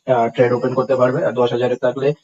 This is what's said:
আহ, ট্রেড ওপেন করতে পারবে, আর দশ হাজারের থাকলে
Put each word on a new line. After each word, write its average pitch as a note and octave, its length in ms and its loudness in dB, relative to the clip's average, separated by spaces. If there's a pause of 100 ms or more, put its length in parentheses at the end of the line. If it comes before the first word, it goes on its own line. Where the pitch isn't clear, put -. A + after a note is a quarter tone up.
আহ, A#2 220 2
ট্রেড B2 240 2
ওপেন B2+ 220 -2
করতে C3 220 0
পারবে, B2+ 300 0
আর A#2+ 60 -2
দশ A#2+ 200 0
হাজারের B2 240 -2
থাকলে C3+ 480 -2